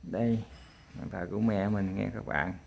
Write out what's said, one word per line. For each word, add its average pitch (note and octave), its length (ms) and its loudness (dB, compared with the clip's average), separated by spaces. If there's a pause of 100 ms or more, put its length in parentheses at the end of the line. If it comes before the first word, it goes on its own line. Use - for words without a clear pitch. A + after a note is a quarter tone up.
Đây, A2+ 420 2 (540)
bàn - 120 -6
thờ F#2 200 -4
của G2+ 100 0
mẹ G#2 280 4
mình G2 280 0
nghe G2+ 180 0
các A2 120 -6
bạn. D2 280 0 (120)